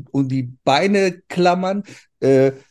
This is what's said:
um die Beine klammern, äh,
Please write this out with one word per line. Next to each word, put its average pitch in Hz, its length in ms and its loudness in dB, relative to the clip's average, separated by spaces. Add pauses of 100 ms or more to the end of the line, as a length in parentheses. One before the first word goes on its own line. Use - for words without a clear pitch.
(120)
um 139 160 -2
die 127 260 -6 (100)
Beine 185 640 0
klammern, 185 560 -2 (360)
äh, 135 340 2 (160)